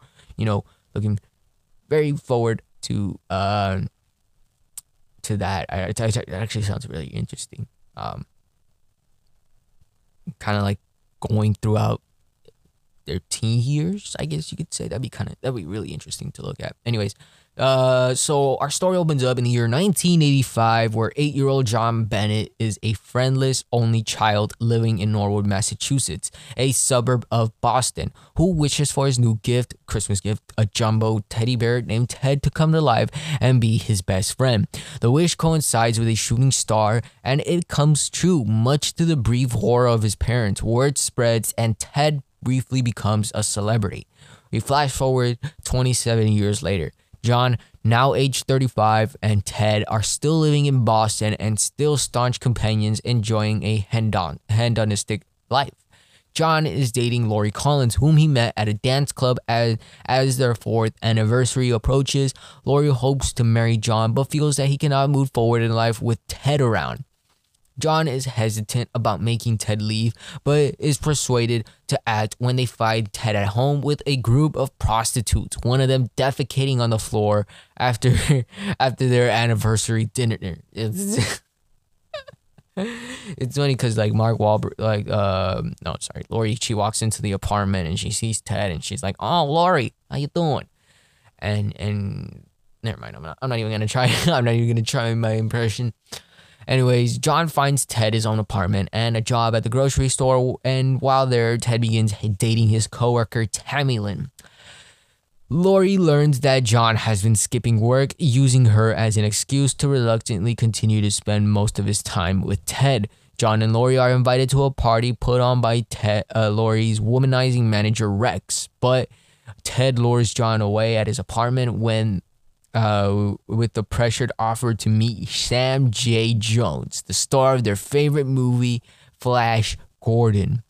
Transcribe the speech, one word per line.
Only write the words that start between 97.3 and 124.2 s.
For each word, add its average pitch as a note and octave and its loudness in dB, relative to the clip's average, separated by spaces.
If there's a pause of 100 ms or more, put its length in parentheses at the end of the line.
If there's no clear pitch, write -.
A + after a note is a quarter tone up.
finds C#3 0
Ted A2 0
his A2 0
own A2 0
apartment G2 -2
and A2+ -2
a A2 -2
job A#2 0
at A2+ 0
the A2+ -4
grocery C3+ 2
store, B2+ 2
and C3 0
while C3+ 2
there, A#2 2
Ted A#2 0
begins A2 2
h-, G#2+ -2
dating A2+ 2
his A2 2
coworker, A#2+ 0
Tammy C3+ -2
Lynn. G2+ -6 (1160)
Lori F#3+ 4
learns D3 4
that C3 4
John A2+ 4
has A2 0
been A2 4
skipping A#2 0
work, C3 2
using C3 4
her A2 6
as G#2+ 0
an G#2+ 2
excuse C3+ 0
to D3 -2
reluctantly A#2 0
continue G#2+ 2
to G#2 2
spend G#2 0
most G#2 2
of G2+ -2
his G#2 -2
time F#2+ -2
with - -4
Ted. C3 0 (280)
John A2 2
and A2 2
Lori B2+ 2
are B2+ 4
invited B2+ 2
to C#3 2
a C#3 2
party A#2 0
put B2 0
on B2 2
by A#2 0
Ted, G#2+ -2 (120)
uh, A2 2
Lori's A2 0
womanizing B2+ 2
manager, G#2+ 2
Rex, G2+ -2 (100)
but B2+ 2 (540)
Ted B2+ 0
lures A#2+ 2
John A2 0
away A2 0
at G#2+ 0
his - -4
apartment A#2+ -2
when A2 0 (520)
uh, G#2 2 (140)
with A2+ -2
the A2 -2
pressured A#2+ -2